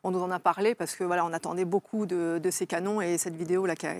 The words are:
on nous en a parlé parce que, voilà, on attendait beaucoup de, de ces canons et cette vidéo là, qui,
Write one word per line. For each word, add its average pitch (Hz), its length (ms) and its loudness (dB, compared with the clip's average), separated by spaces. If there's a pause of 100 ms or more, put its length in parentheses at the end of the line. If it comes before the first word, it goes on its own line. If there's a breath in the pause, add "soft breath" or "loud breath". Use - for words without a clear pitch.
on 185 60 0
nous 180 100 2
en 180 100 0
a 180 80 0
parlé 185 360 4
parce 175 200 -4
que, 190 100 -4
voilà, 175 200 2
on 170 80 -2
attendait 170 320 -2
beaucoup 202 400 0
de, 170 380 0
de 180 80 0
ces 175 160 -2
canons 190 340 0
et 175 160 2
cette 165 200 -4
vidéo 180 280 0
là, 175 100 0
qui, 160 120 -6 (140)